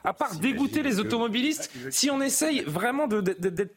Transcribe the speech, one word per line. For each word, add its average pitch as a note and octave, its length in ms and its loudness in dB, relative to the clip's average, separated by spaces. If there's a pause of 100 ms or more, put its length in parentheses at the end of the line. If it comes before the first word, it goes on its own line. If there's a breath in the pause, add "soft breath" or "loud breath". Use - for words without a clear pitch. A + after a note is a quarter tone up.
à G3 120 0
part B3 240 -2
dégoûter C4+ 440 0
les B3+ 160 2
automobilistes, A#3 720 0 (200)
si C#4+ 200 2
on C4+ 120 0
essaye C#4 400 2
vraiment A#3+ 440 0
de, G#3+ 140 2
de, F#3 180 2
de, F#3 120 0
d'être G3 260 -4